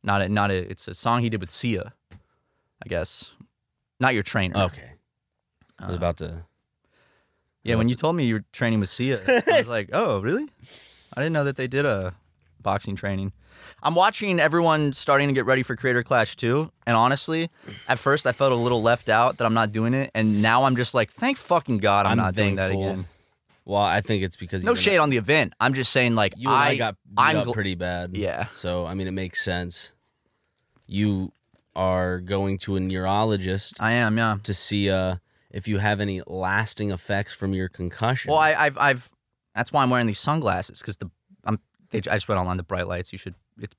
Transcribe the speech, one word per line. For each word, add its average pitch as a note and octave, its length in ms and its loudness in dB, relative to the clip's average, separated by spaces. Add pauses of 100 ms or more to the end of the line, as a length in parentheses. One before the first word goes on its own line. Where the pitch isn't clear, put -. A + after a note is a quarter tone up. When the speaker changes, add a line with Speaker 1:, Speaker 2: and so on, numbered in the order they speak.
Speaker 1:
Not G2+ 200 0
a, F#2+ 60 -2
not G2+ 220 2
a, F#2+ 60 0 (140)
it's - 180 -12
a G2 60 -12
song A#2+ 280 0
he A#2 80 0
did G#2+ 100 -4
with F2+ 100 -10
Sia, G#2 440 -4 (180)
I - 760 -20
guess. - 460 -6 (640)
Not C3 160 2
Your G#2 80 0
Trainer. F#2+ 420 -2
Speaker 2:
Okay. - 260 -8 (880)
I F#2+ 80 -12
was F2+ 80 -6
Speaker 1:
Uh, - 20 -6
Speaker 2:
about E2+ 220 -2
to E2 260 -12 (1200)
Speaker 1:
yeah, A2+ 120 0
Speaker 2:
about A2+ 40 4
Speaker 1:
when A2+ 100 4
you B2 60 0
Speaker 2:
to A#2+ 60 -8
Speaker 1:
told E3 160 0
me D#3 100 0
you A2+ 80 2
were G#2+ 180 -4
training A2+ 280 0
with F#2+ 100 0
Sia, B2+ 360 -2
I C4+ 320 4
was A#2 100 0
Speaker 2:
<laughs> A#2 100 -2
Speaker 1:
like, G2 140 -4
"Oh, A2 280 0
really?" G3 280 -2 (680)
I B2 60 -6
didn't D#3+ 120 -2
know D3+ 120 0
that C#3 120 -2
they C3 100 -4
did C3+ 200 0
a F#2+ 280 0 (460)
boxing G2 360 -2
training. G2 360 -4 (500)
I'm D#3 120 0
watching F#3+ 440 2
everyone D#3 540 4
starting C#3+ 360 2
to C#3 60 2
get C3 120 2
ready C3 160 2
for A#2+ 140 -4
Creator B2 280 0
Clash A#2 320 2
two, C3+ 340 0 (160)
and A#2 100 2
honestly, C#3+ 540 0 (380)
at B2+ 100 0
first C#3+ 280 2
I B2+ 60 2
felt C3+ 200 2
a B2 40 2
little A#2+ 260 2
left A#2 260 2
out A#2 300 4
that A#2+ 80 -2
I'm A2+ 80 2
not A2 180 2
doing A2+ 220 0
it, C3+ 200 -2
and G#2+ 280 2
now A#2 220 4
I'm B2+ 120 4
just A#2+ 180 -2
like, A2+ 160 2
"Thank B3+ 280 -2
fucking C#3+ 400 0
God G2+ 280 4
I'm G#2+ 60 2
Speaker 2:
I'm G2+ 60 2
Speaker 1:
not F#2 160 0
doing G2+ 220 2
that F#2+ 120 0
Speaker 2:
thankful. F#2+ 220 -2
Speaker 1:
again." F#2+ 160 -6 (580)
Speaker 2:
Well, G2+ 160 0
I G2+ 200 2
think G2+ 240 -2
it's F2+ 120 -6
because F#2 280 -8
Speaker 1:
No A3 80 0
Speaker 2:
you A#3 40 2
and - 80 -2
Speaker 1:
shade G3+ 120 4
Speaker 2:
I D#3+ 80 6
Speaker 1:
on D3 60 2
the B2+ 80 2
event. A#2+ 420 2
I'm B2+ 140 4
just C3 180 2
saying, B2 240 4
like, G2+ 200 2
Speaker 2:
you A#2+ 120 -4
and A#2 80 4
I C#3+ 140 4
Speaker 1:
I, B2 60 0
Speaker 2:
got A2 200 -2 (120)
beat G2 100 -20
Speaker 1:
I'm D3+ 180 4
Speaker 2:
up G#2 100 0
Speaker 1:
gl- A#2 80 -4
Speaker 2:
pretty G2 220 -2
bad. F2+ 400 -6
Speaker 1:
Yeah. F#2 320 -4
Speaker 2:
So, F2+ 380 -6
I F2 80 -8
mean, F#2+ 120 -4
it F#2 60 -6
makes F#2 280 -6
sense. F2 520 -6 (960)
You G2 460 -2 (420)
are F#2 440 0
going G2 400 -2
to G2 180 -4
a F#2 40 0
neurologist F#2+ 1000 -2
Speaker 1:
I A2 120 0
am, A2+ 260 2
yeah. A2 240 0
Speaker 2:
to G#2 100 -6
see, G2+ 380 0
uh, F#2 260 0 (340)
if G2+ 180 -10
you G#2 100 0
have G#2 220 0
any G2 260 -4
lasting G2+ 640 -4
effects G2 420 -4
from G2 220 -4
your F#2 140 -4
concussion. A2+ 600 -4
Speaker 1:
Well, D#3 100 4
I, D#3 140 4
I've, C#3+ 240 2
I've, C3 320 2 (440)
that's A#2+ 180 -4
why C#3+ 100 2
I'm B2+ 80 4
wearing B2 160 2
these G#2+ 120 -2
sunglasses, A2+ 640 -2
'cause - 160 -8
the, F2 120 -10 (340)
I'm, A2 140 -2 (320)
they, A2 80 -4
I G#2+ 180 -2
just - 120 -4
read G2+ 100 2
online F2+ 200 -2
the F2+ 40 -6
bright F2+ 260 -4
lights. F2+ 240 -6
You F#2+ 60 -14
should, F2+ 160 -14 (260)
it's - 180 -14